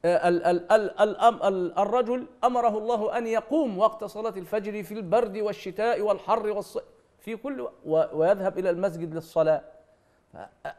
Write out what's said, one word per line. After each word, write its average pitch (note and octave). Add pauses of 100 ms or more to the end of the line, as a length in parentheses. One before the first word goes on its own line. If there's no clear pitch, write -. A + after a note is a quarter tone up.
آه، F3
ال-، F3
ال-، F3
ال-، G#3
الأم-، G#3+
ال-، F#3
الرجل A#3+ (180)
أمره A#3+
الله A3
أن A#3
يقوم A3+
وقت A3
صلاة G#3+
الفجر G3+
في G3
البرد G#3
والشتاء G#3
والحر G#3
والص-، - (380)
في A3
كل C4
و-، -
ويذهب F#3
إلى F#3
المسجد E3+
للصلاة. D#3 (680)
ف-، - (120)